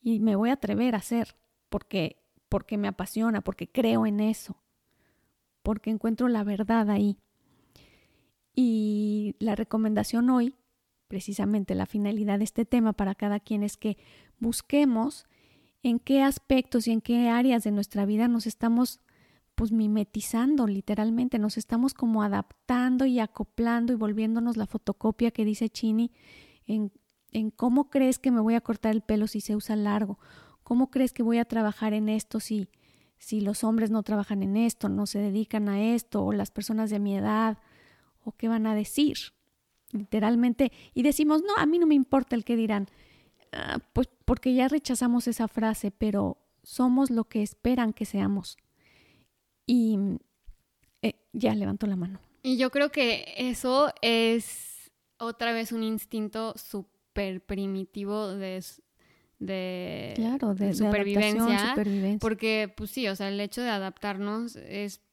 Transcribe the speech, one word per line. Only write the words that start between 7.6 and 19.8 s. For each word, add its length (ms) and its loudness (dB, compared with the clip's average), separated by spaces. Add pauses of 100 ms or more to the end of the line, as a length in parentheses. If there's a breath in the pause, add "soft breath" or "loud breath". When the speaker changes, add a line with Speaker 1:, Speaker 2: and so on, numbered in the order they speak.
Speaker 1:
Y 840 0
la 140 0
recomendación 760 0
hoy, 260 2 (520)
precisamente 680 -2
la 100 -2
finalidad 520 -2
de 80 0
este 180 -2
tema 300 2
para 220 -2
cada 240 -2
quien 240 -4
es 120 -4
que 220 -4 (420 soft breath)
busquemos 880 0 (560 soft breath)
en 160 2
qué 240 4
aspectos 640 2
y 40 2
en 100 0
qué 260 2
áreas 380 2
de 60 0
nuestra 340 0
vida 240 2
nos 180 0
estamos, 540 0 (540 soft breath)
pues, 180 0
mimetizando 920 2